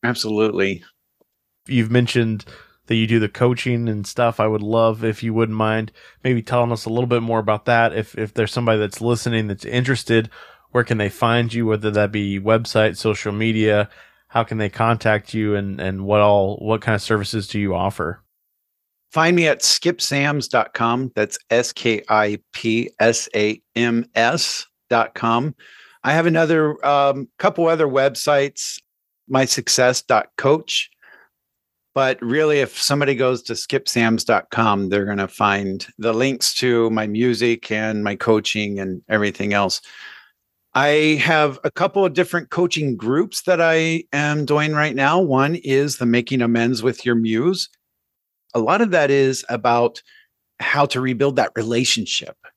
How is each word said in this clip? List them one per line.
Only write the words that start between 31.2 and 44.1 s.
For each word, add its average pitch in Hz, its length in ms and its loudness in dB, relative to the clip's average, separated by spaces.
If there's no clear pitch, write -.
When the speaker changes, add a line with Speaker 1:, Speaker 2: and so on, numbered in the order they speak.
Speaker 1:
But 131 260 0
really, 147 380 2
if 131 200 -2
somebody 143 360 0
goes 127 280 0
to 113 120 -8
skip - 340 -4
sams 113 340 2
dot - 280 0
com, 101 380 0
they're 101 160 0
gonna 101 220 -4
find 98 600 -2
the 113 160 -2
links 127 420 -2
to 117 360 2
my 110 160 -2
music 117 640 0
and 107 320 -2
my 104 120 -4
coaching 104 640 0
and 95 300 -8
everything 104 440 0
else. 101 280 0
I 151 480 2
have 151 400 2
a 147 80 -2
couple 190 340 0
of 160 80 -2
different 175 380 -2
coaching 160 440 -2
groups 120 460 -2
that 180 180 0
I 160 440 2